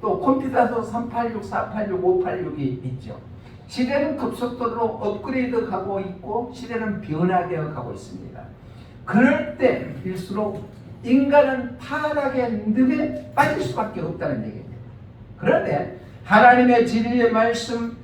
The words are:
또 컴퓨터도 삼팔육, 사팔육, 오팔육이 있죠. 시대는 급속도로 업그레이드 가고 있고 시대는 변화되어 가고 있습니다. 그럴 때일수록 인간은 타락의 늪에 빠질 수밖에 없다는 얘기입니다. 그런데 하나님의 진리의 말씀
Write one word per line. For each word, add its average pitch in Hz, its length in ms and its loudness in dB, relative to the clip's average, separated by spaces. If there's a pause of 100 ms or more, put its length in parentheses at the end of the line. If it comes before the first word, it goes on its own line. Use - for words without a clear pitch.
또 - 180 0
컴퓨터도 247 640 2
삼팔육, 233 600 -4
사팔육, 196 600 -4
오팔육이 151 800 0
있죠. 110 340 -10 (500)
시대는 285 500 0
급속도로 240 680 -4
업그레이드 240 840 -2
가고 196 340 -4
있고 233 520 -6
시대는 226 480 -6
변화되어 165 720 0
가고 131 200 -8
있습니다. - 460 -14 (640)
그럴 277 520 4
때일수록 190 1120 -2 (320)
인간은 269 760 4
타락의 262 880 -2
늪에 254 680 2
빠질 294 300 2
수밖에 208 380 -4
없다는 143 440 -4
얘기입니다. - 300 -12 (600)
그런데 - 600 0 (280)
하나님의 247 600 8
진리의 233 460 2
말씀 233 720 0